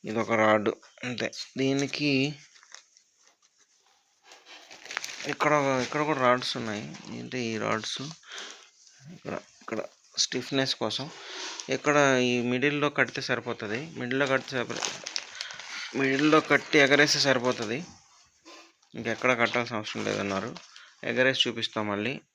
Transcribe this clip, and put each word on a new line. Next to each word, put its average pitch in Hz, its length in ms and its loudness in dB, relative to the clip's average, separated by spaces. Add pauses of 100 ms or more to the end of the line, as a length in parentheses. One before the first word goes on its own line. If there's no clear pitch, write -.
ఇది 110 120 0
ఒక 110 180 0
రాడ్, 107 300 6 (380)
అంతే. 110 200 -4 (320)
దీనికి 139 500 0 (3250)
ఇక్కడ, 147 180 2 (340)
ఇక్కడ 143 220 -2
కూడా 139 180 0
రాడ్స్ 123 340 6
ఉన్నాయి. 113 240 -4 (340)
ఏంటి 123 200 -8 (140)
ఈ - 20 -2 (100)
రాడ్స్? 107 380 -2 (1120)
ఇక్కడ, - 180 -10 (280)
ఇక్కడ 110 180 -6 (440)
స్టిఫ్‌నెస్ 135 580 0
కోసం. 117 240 -2 (680)
ఇక్కడ 147 200 2 (340)
ఈ 123 40 4 (180)
మిడిల్లో 143 460 2
కడితే 135 320 0
సరిపోతది. 117 500 -2 (200)
మిడిల్లో 131 320 0
కడితే 131 260 0
సరిపో-, 117 240 -4 (1160)
మిడిల్లో 147 420 4 (100)
కట్టి 143 340 4
ఎగరేస్తే 143 420 4
సరిపోతది. 123 520 0 (1160)
ఇంకెక్కడ 117 360 0 (100)
కట్టాల్సిన 117 380 -2
అవసరం 107 280 -6
లేదన్నారు. 101 420 -2 (600)
ఎగరేసి 131 340 2
చూపిస్తాం 110 480 -4
మళ్ళీ. 107 200 -2 (220)